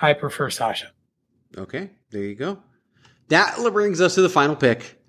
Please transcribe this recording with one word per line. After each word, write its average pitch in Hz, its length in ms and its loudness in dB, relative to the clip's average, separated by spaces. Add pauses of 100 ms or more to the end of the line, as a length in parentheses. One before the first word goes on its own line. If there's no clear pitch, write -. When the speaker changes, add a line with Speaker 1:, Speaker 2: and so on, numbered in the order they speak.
Speaker 1:
I 151 100 6
prefer 143 380 -6
Sasha. - 400 -6 (680)
Speaker 2:
Okay, 131 320 -10 (220)
there 104 120 -8
you 101 120 -8
go. 170 240 -8 (680)
That 170 280 2 (160)
brings 202 280 0
us 180 160 2
to 190 60 4
the 180 60 4
final 151 280 2
pick - 520 0